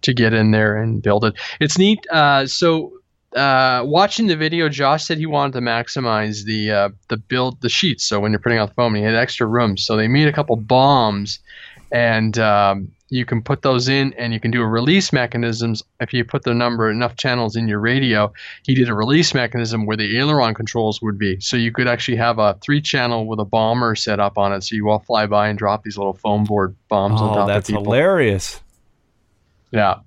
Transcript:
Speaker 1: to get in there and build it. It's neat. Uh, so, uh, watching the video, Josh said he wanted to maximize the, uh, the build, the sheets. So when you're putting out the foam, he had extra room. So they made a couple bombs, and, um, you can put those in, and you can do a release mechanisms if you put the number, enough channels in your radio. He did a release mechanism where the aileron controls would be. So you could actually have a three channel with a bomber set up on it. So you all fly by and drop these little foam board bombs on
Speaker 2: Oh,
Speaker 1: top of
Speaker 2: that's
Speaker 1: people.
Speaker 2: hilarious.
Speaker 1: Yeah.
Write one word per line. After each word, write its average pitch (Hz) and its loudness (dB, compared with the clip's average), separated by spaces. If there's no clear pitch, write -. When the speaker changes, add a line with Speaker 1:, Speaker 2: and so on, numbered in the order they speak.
Speaker 1:
to 127 0
get 113 2
in 110 4
there 107 2
and 110 -4
build 104 2
it. 113 0
It's 151 0
neat. 202 2
Uh, 143 2
so, 160 -2
uh, 131 2
watching 196 2
the 165 2
video, 156 0
Josh 143 0
said 160 -4
he 160 -4
wanted 143 -2
to 127 -4
maximize 117 -2
the, 107 -2
uh, 101 0
the 117 -4
build, 127 -4
the 120 -2
sheets. - -2
So 104 -2
when 107 0
you're 107 0
putting 117 0
out 104 0
the - -14
foam, 120 0
he 104 0
had 110 0
extra 120 -2
room. 110 2
So 110 -2
they 110 2
made 143 4
a 143 0
couple 147 -2
bombs, 113 2
and, 113 0
um, 101 2
you 123 -4
can 117 -2
put 139 -4
those 127 2
in, 135 2
and 120 -6
you 110 -4
can 113 -2
do 120 0
a 113 0
release 135 2
mechanisms 117 -2
if 120 -6
you 120 -2
put 131 -6
the 120 -2
number, 117 0
enough 120 -2
channels 120 -2
in 113 -2
your 104 0
radio. 113 2
He 135 2
did 123 4
a 117 -2
release 135 2
mechanism 117 -2
where 107 -2
the 107 -2
aileron 135 2
controls 110 -4
would 107 -4
be. 98 -2
So - -4
you 117 0
could 123 -2
actually 120 -2
have 117 0
a 101 2
three 147 0
channel 120 -2
with 110 -4
a 107 -2
bomber 113 0
set 104 -2
up 101 0
on 98 0
it. 98 -6
So 113 -8
you 107 0
all 107 2
fly 107 -2
by 104 2
and 107 -2
drop 104 -2
these 104 -10
little 98 -2
foam 107 0
board 104 0
bombs 104 0
on 110 0
Speaker 2:
Oh, 107 0
Speaker 1:
top 104 0
of 101 0
Speaker 2:
that's 101 -2
Speaker 1:
people. 104 -4
Speaker 2:
hilarious. 123 0
Speaker 1:
Yeah. 101 2